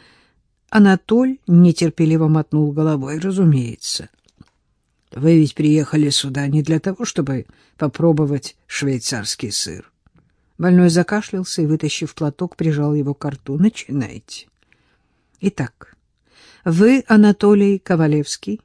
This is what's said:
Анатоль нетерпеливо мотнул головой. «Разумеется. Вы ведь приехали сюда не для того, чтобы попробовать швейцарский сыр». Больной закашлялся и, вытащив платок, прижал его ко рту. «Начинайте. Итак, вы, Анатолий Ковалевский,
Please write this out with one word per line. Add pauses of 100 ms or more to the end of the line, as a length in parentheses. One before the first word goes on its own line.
(720)
Анатоль
нетерпеливо
мотнул
головой.
«Разумеется. (1040)
Вы
ведь
приехали
сюда
не
для
того,
чтобы (320)
попробовать (120)
швейцарский
сыр». (680)
Больной
закашлялся
и,
вытащив
платок,
прижал
его
ко
рту.
«Начинайте. (920)
Итак, (640)
вы,
Анатолий
Ковалевский,